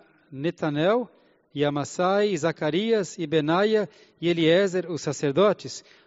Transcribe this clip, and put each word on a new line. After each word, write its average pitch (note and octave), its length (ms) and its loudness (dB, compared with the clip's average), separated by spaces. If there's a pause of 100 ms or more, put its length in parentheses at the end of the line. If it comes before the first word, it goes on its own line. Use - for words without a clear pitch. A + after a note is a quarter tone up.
(300)
Netanel, E3 760 -2 (460)
e C#3+ 100 0
Amassai, F3+ 680 0
e F3 80 -2
Zacarias, E3 800 -2
e E3 80 -6
Benaia, F3+ 640 2 (320)
e E3 80 -2
Eliezer, E3+ 640 2
os D#3 120 -6
sacerdotes, D3+ 800 0 (220)